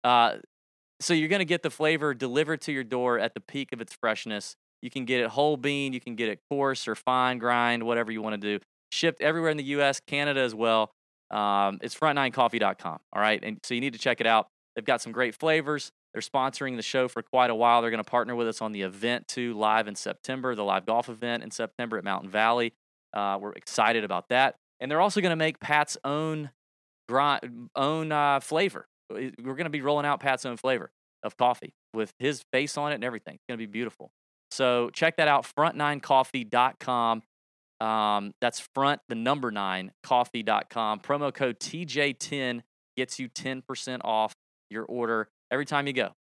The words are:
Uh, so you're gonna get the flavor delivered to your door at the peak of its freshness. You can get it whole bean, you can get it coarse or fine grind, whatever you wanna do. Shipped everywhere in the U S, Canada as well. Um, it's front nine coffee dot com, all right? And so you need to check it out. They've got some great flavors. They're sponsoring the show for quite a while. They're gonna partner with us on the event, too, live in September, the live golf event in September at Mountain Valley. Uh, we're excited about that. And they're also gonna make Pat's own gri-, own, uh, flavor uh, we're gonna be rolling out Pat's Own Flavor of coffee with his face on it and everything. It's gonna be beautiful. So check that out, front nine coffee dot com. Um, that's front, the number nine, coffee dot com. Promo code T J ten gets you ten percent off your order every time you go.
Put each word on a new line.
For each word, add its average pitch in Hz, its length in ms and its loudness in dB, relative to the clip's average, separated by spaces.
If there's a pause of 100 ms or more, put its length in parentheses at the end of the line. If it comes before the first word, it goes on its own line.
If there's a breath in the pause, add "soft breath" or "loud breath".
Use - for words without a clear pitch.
Uh, 120 360 6 (600)
so - 140 2
you're 156 140 2
gonna 190 160 2
get 170 180 0
the 147 80 -2
flavor 151 440 0
delivered 135 480 -2
to 156 100 -6
your 135 120 -4
door 123 360 0
at 113 140 -2
the 110 60 -10
peak 139 320 -8
of 117 80 -10
its - 200 -10
freshness. 107 560 -4 (260)
You 123 80 -10
can 131 140 -6
get 123 160 2
it 113 100 0
whole 147 260 2
bean, 139 360 -2
you 123 80 -6
can 120 160 -10
get 117 120 -2
it 101 120 -4 (100)
coarse 139 380 -2
or 110 80 -2
fine 127 420 0
grind, 120 460 2
whatever 117 260 0
you 110 120 -4
wanna 107 160 -4
do. 104 200 -2 (340)
Shipped 165 300 0
everywhere 160 280 2
in 151 60 0
the 143 80 -6
U 143 180 0
S, 139 180 2
Canada 143 400 -2
as 120 140 0
well. 110 360 2 (380)
Um, 101 540 2
it's - 100 -8
front 151 220 2
nine 135 160 2
coffee 117 300 2
dot 98 180 2
com, 80 220 -10 (120)
all 98 80 -2
right? 107 220 4
And 107 220 -8
so 123 100 -6
you 120 60 -2
need 131 140 -4
to 110 40 -16
check 123 220 0
it 113 80 4
out. 110 180 6 (300)
They've 113 80 -8
got 123 160 2
some 120 100 -12
great 117 240 0
flavors. 151 560 0 (240)
They're 113 80 -6
sponsoring 135 540 -4
the 113 60 -6
show 127 260 0
for 120 120 -6
quite 123 300 4
a 113 60 2
while. 120 260 6
They're 117 80 0
gonna 110 140 -2
partner 120 320 0
with 120 100 0
us 113 160 -4
on 110 80 -4
the 101 120 -6
event, 98 440 -2
too, 120 280 -4
live 107 340 2
in 101 80 -10
September, 127 580 -6
the 104 80 -4
live 95 240 0
golf 113 220 0
event 117 340 -6
in 110 80 -14
September 113 480 -6
at 90 60 -8
Mountain 95 260 -4
Valley. 113 440 2 (380)
Uh, 101 280 -2
we're 104 140 -8
excited 113 500 2
about 92 240 -4
that. 131 260 4 (240)
And 127 100 -8
they're 151 120 2
also 202 200 2
gonna 175 140 2
make 160 240 -2
Pat's 147 460 0
own 151 480 -2 (560)
gri-, 139 320 2 (340)
own, 156 380 0
uh, 147 260 4
flavor 165 480 -2 (260)
uh, 120 180 -6 (120)
we're 131 120 -6
gonna 160 160 -4
be 147 120 -4
rolling 147 240 2
out 143 140 0
Pat's 135 260 -2
Own 120 100 -6
Flavor 123 340 -2 (320)
of 104 140 -10
coffee 123 360 0 (200)
with 110 260 -4
his 131 340 -4
face 139 240 0
on 147 160 -2
it 143 40 -4
and 110 80 -6
everything. 120 300 -8
It's - 140 -20
gonna 120 100 -8
be 113 80 -8
beautiful. 107 440 -8 (400)
So 123 400 2
check 165 260 0
that 156 120 4
out, 139 160 4
front - 320 0
nine 147 240 -2
coffee 131 440 2
dot 123 340 2
com. 117 440 0 (580)
Um, 107 600 0
that's - 340 -2
front, 139 340 2
the 120 60 -6
number 123 360 0
nine, 95 420 -4 (100)
coffee 123 400 0
dot 107 280 0
com. 107 300 -2
Promo 143 340 -2
code 127 260 -2
T 170 240 -8
J 143 280 0
ten 127 500 -6 (340)
gets 127 220 -4
you 127 100 -8
ten 131 340 -8
percent 127 420 -8
off 110 280 2 (380)
your 110 140 -8
order 113 440 -2 (220)
every 135 160 -2
time 143 200 -2
you 143 60 -4
go. 117 280 -2